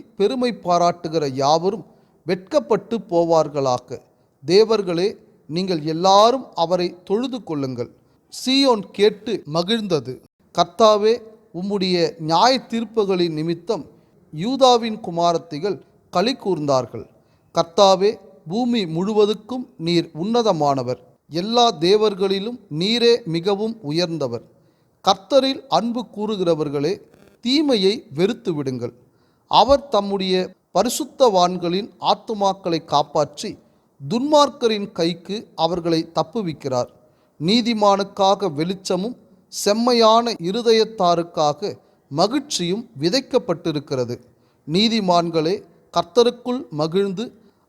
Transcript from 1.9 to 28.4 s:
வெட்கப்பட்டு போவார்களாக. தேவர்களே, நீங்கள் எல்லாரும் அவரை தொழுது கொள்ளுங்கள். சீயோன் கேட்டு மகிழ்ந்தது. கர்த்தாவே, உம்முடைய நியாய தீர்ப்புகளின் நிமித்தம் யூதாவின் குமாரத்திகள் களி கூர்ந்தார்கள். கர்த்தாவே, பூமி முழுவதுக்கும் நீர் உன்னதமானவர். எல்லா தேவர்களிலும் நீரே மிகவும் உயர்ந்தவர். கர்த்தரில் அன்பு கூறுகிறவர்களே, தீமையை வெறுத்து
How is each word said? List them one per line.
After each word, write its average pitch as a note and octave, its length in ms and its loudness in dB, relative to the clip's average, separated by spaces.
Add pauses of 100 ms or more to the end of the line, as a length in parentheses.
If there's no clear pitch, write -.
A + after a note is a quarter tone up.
வெட்கப்பட்டு A3 720 -2
போவார்களாக. D3 1000 0 (440)
தேவர்களே, F#3 680 2 (420)
நீங்கள் F3 340 -4
எல்லாரும் G3 680 4
அவரை F3 340 0 (160)
தொழுது A#3+ 400 -4
கொள்ளுங்கள். C3 460 -6 (420)
சீயோன் C4 580 2
கேட்டு G#3 420 0 (200)
மகிழ்ந்தது. F3 600 -2 (420)
கர்த்தாவே, G#3+ 600 4 (400)
உம்முடைய F#3 420 -2 (220)
நியாய E3 340 4 (160)
தீர்ப்புகளின் G3 720 -2
நிமித்தம் E3+ 460 -6 (480)
யூதாவின் A#3 680 2
குமாரத்திகள் E3+ 760 -2 (360)
களி G#3+ 220 0
கூர்ந்தார்கள். C#3+ 720 -2 (500)
கர்த்தாவே, F#3+ 560 2 (380)
பூமி A#3+ 380 -2
முழுவதுக்கும் G#3 800 -2 (120)
நீர் E3 360 0
உன்னதமானவர். D3+ 840 0 (320)
எல்லா A3+ 340 2 (140)
தேவர்களிலும் G3 800 0 (120)
நீரே A#3 440 2 (100)
மிகவும் G3 580 -4
உயர்ந்தவர். D3 640 -4 (600)
கர்த்தரில் C4 640 2
அன்பு A3+ 380 0
கூறுகிறவர்களே, E3 840 -2 (480)
தீமையை A#3+ 540 2 (200)
வெறுத்து G3 400 -2